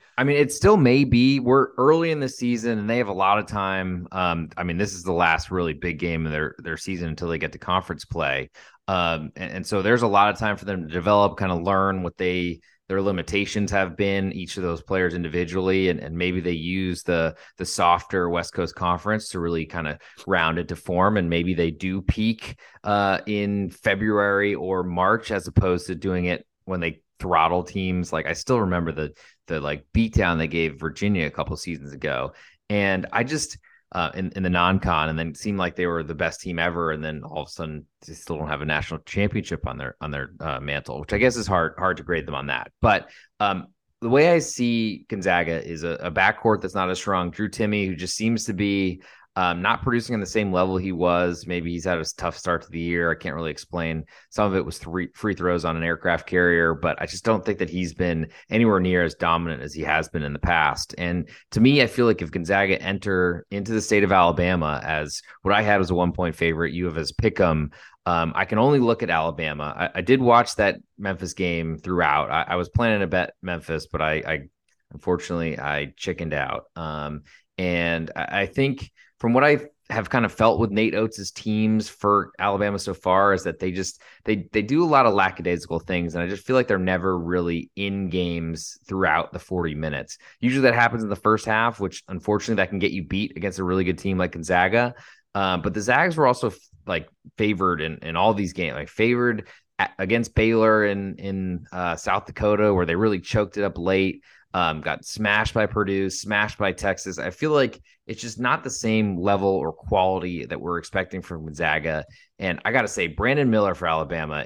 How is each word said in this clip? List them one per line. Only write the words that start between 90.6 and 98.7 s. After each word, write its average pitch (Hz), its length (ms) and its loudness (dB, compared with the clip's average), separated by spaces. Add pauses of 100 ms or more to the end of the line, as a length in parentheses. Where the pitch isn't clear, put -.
that 120 100 8
happens 117 300 2
in 104 60 -4
the 95 60 -2
first 107 300 2
half, 113 340 0
which 95 300 -6
unfortunately 101 520 -2
that 92 80 2
can 98 100 -4
get 101 120 2
you 90 140 -6
beat 98 320 -4
against 95 220 -6
a 95 40 -2
really 92 220 2
good 87 120 -2
team 95 200 -2
like 90 160 0
Gonzaga. 95 640 2 (380)
Uh, 95 220 0
but 87 180 -4
the 107 80 -4
Zags 151 360 2
were 143 100 4
also 123 200 2
f-, 98 100 -6 (280)
like, 85 220 -4 (300)
favored 92 420 0
in, 80 200 -6
in 82 180 -6
all 104 160 4
these 98 180 -2
games, 80 240 -4